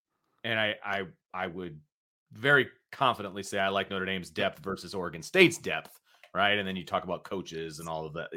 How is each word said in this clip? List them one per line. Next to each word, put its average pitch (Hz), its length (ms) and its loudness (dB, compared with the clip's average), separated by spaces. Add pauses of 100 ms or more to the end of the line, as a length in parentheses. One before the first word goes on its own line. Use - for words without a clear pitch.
(440)
And 113 140 -2
I, 107 240 0
I, 98 200 -2 (320)
I 95 140 -4
would 85 300 -8 (540)
very 127 360 4 (220)
confidently 101 520 0
say 101 160 -4
I 98 100 2
like 98 220 0
Notre 95 160 -2
Dame's 92 240 -4
depth 98 300 -2
versus 92 340 -8
Oregon 85 280 -6
State's 175 360 6
depth, - 420 -6 (340)
right? 101 240 4
And 98 80 -2
then 95 100 -4
you 87 100 -6
talk 90 180 -2
about 87 200 -4
coaches 82 560 -8
and 82 80 -8
all 80 180 -6
of 76 80 -10
that. 82 220 -8